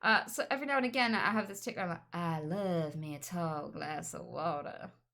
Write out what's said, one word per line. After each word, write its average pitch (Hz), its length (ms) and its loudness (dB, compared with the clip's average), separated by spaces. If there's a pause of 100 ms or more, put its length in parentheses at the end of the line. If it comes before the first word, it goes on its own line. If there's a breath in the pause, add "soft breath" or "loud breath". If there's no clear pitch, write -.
Uh, 220 240 6
so - 260 -2
every 277 160 -2
now 277 100 2
and 254 80 4
again, 240 300 2
I 196 160 4
have 214 160 2
this 202 140 -8
tick 226 140 -4
where 196 100 -2
I'm 175 40 -2
like, 165 120 -4 (120)
I 170 280 0
love 165 540 0
me 156 200 -6
a 143 40 -8
tall 156 500 -2
glass 156 440 -6
of - 120 -6
water. 147 680 -4 (220)